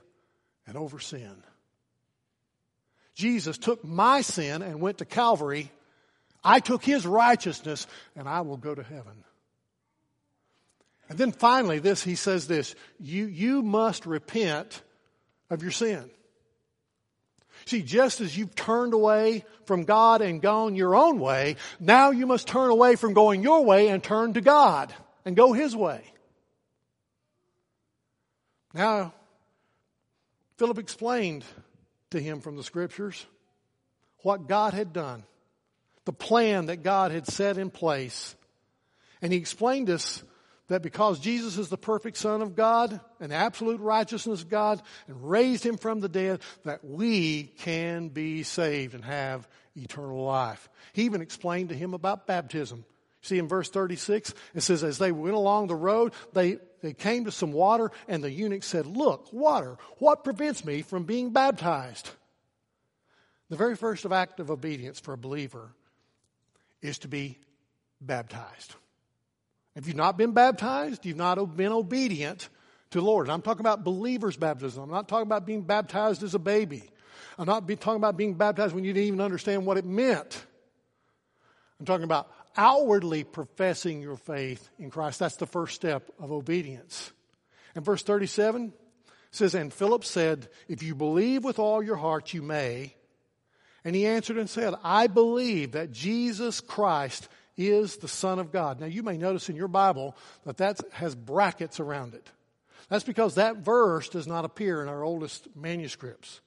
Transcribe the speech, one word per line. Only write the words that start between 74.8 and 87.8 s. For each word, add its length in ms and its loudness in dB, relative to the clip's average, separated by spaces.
I'm 60 -14
not 180 -6
talking 180 0
about 180 -2
being 180 -6
baptized 600 0
as 120 -8
a 40 2
baby. 460 -2
I'm 100 -6
not 200 0
be-, 80 -2
talking 220 -2
about 200 0
being 180 -2
baptized 420 0
when 80 -4
you 80 -4
didn't 160 0
even 120 -2
understand 460 -2
what 100 0
it 80 -2
meant. 600 -2
I'm 60 -12
talking 180 0
about 260 -2
outwardly 640 4
professing 800 -4
your 140 -12
faith 520 -10
in 100 -14
Christ. 300 -6
That's 160 -2
the 100 -6
first 300 -6
step 420 -6
of 140 -12
obedience. 800 -8
And 80 -12